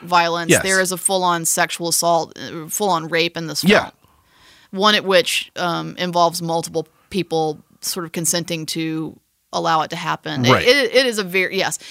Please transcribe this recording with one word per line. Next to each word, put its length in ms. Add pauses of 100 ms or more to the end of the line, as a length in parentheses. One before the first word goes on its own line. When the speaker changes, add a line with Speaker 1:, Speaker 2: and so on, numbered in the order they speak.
Speaker 1:
violence, 500
Speaker 2:
Yes. 120
Speaker 1:
there 180
is 100
a 60
full-on 480
sexual 440
assault, 480
uh, 300
full-on 400
rape 300
in 100
this 140
film. 100
Speaker 2:
Yeah. 180 (800)
Speaker 1:
One 240
at 100
which, 500
um, 420
involves 440
multiple 460 (220)
people 540 (180)
sort 240
of 60
consenting 560
to 500 (360)
allow 280
it 100
to 40
happen. 500
It, 60
Speaker 2:
Right. 160
Speaker 1:
it, 260
it 120
is 140
a 40
very, 340
yes, 220 (120)